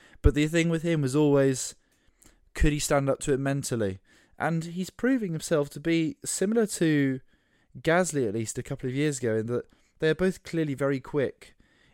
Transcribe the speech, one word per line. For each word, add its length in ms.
But 120
the 120
thing 220
with 140
him 200
was 140
always, 580
could 180
he 60
stand 320
up 100
to 120
it 80
mentally? 580
And 260
he's 260
proving 420
himself 380
to 100
be 440
similar 420
to 540
Gasly, 480
at 60
least 240
a 40
couple 240
of 80
years 240
ago, 180
in 100
that 180
they 120
are 40
both 280
clearly 320
very 260
quick. 540